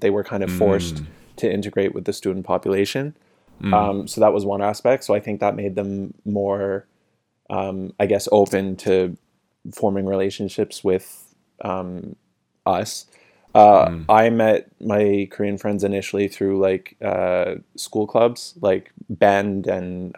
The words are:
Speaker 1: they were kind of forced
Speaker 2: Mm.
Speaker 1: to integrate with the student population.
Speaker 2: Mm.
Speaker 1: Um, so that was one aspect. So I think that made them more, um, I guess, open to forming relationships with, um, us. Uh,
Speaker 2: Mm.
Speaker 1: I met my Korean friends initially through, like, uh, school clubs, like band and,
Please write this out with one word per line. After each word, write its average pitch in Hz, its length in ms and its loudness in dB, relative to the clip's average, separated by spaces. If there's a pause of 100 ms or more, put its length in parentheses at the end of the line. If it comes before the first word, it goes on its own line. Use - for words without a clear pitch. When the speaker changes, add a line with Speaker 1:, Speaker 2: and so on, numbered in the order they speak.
Speaker 1:
they 98 100 2
were 101 140 0
kind 101 180 -6
of 90 80 -4
forced 90 460 0
Speaker 2:
Mm. 76 100 -10 (300)
Speaker 1:
to 107 160 -2
integrate 98 420 -2
with 92 100 -8
the 101 80 -4
student 95 340 -6
population. 98 680 -2 (480)
Speaker 2:
Mm. 98 120 -2
Speaker 1:
Um, 101 340 2
so - 120 -4
that 107 140 6
was 101 100 0
one 98 180 -2
aspect. 120 420 0
So 104 100 0
I 104 60 0
think 104 200 -6
that 104 160 0
made 101 200 -6
them 98 360 -6 (140)
more, 98 600 -4 (640)
um, 95 500 -6
I 104 80 2
guess, 98 260 0
open 98 440 2
to 92 400 0 (560)
forming 98 320 -2
relationships 98 800 -4
with, - 500 -4 (300)
um, 92 520 -8 (500)
us. 95 400 -4 (480)
Uh, 104 360 10
Speaker 2:
Mm. 82 180 -8
Speaker 1:
I 110 220 6
met 110 380 2 (120)
my 101 500 0
Korean 101 280 -4
friends 101 260 -4
initially 98 440 -2
through, 98 300 -2
like, 95 440 -2
uh, 92 540 -2 (200)
school 107 300 -4
clubs, 117 560 0
like 98 280 0 (180)
band 101 600 2
and, 90 500 -6